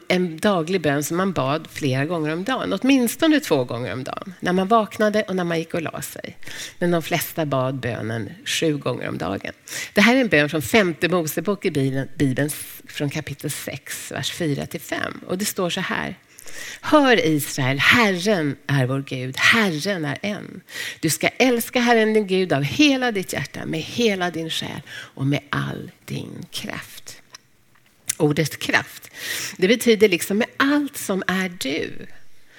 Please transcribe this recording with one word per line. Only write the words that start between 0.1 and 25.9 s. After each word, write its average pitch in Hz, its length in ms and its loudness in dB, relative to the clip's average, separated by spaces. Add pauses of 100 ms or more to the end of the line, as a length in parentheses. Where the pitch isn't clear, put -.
daglig 185 420 0
bön 147 220 2
som 165 140 -2
man 190 160 0
bad 147 400 -2
flera 135 320 0
gånger 156 280 -2
om 175 100 -4
dagen, 196 300 -2
åtminstone 262 680 4
två 139 240 2
gånger 120 300 -4
om 131 100 -6
dagen, - 360 -8
när 180 140 0
man 190 140 2
vaknade 214 560 4
och 185 120 -4
när 180 80 0
man 170 160 0
gick 165 140 -6
och 175 80 -2
la - 200 -6
sig. - 360 -12 (420)
Men 175 120 4
de 165 100 4
flesta 160 440 -2
bad 135 340 0
bönen 113 500 -4 (160)
sju 151 320 0
gånger 131 320 -4
om 131 80 -6
dagen. - 360 -6 (400)
Det 208 80 6
här 233 140 8
är 269 60 6
en 233 60 2
bön 147 220 6
från 156 120 -2
femte 175 480 4
Mosebok 175 560 0
i 185 60 2
Bibeln, 135 440 0
Bibeln 139 320 2
s-, - 400 -10
från 143 220 -4
kapitel 147 420 -6
sex, - 600 -10
vers - 200 -4
fyra 147 340 -2
till - 160 -10
fem. - 460 -6
Och 185 100 -4
det 202 80 -2
står 185 240 -2
så 185 120 -4
här: 175 360 -4 (640)
"Hör 254 440 6
Israel, 139 540 0
Herren 185 760 4 (120)
är 139 180 4
vår 135 220 -2
Gud, 127 300 -6
Herren 190 680 2
är 143 160 -4
en. 196 400 -8 (380)
Du 165 100 0
ska - 180 0
älska 247 520 2
Herren 226 340 4
din 214 140 4
Gud 185 260 2
av 139 100 2
hela 262 480 2
ditt 185 220 -4
hjärta, 120 320 -6
med 156 140 -4
hela 185 520 0
din 165 180 -6
själ - 400 -6
och - 380 -6
med 143 120 2 (100)
all 139 420 -6 (140)